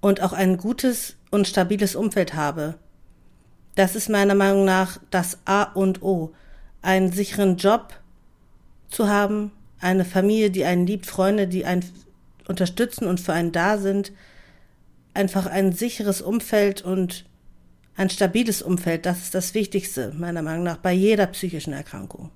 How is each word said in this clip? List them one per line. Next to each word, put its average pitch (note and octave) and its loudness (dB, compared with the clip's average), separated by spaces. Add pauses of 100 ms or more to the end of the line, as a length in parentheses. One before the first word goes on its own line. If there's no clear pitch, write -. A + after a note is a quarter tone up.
und G3 4
auch F3+ 0
ein F#3 2
gutes A#3+ -4 (160)
und G3+ 2
stabiles G3 0
Umfeld G3 0
habe. D#3 -4 (1000)
Das F#3 2
ist G#3+ -6
meiner G3+ 4
Meinung G3 4
nach F#3 2 (100)
das F3+ -2
A G3+ 2
und F#3+ 0
O. E3+ -2 (480)
Einen F#3+ 2
sicheren G3 0
Job G3 2 (960)
zu G#3 0
haben, G#3 0 (280)
eine F#3 2
Familie, G3+ 2
die F#3 0
einen F3+ 2
liebt, F3+ -4
Freunde, G3 0
die F3+ -4
einen F3+ 0 (640)
unterstützen F#3+ -2
und F#3 0
für F3+ -4
einen E3+ 0
da F3+ 2
sind. G3 -2 (1040)
Einfach F#3+ 0
ein F#3+ 0
sicheres G3+ -4
Umfeld G#3 0
und F#3 -4 (680)
ein F#3+ 0
stabiles G3 0
Umfeld, E3+ -2
das F3+ -2
ist - -8
das F#3 -4
Wichtigste, F#3+ -4
meiner E3+ -6
Meinung D#3+ -4
nach, E3+ -4
bei F#3 0
jeder G3 4
psychischen F3 -8
Erkrankung. F3 -14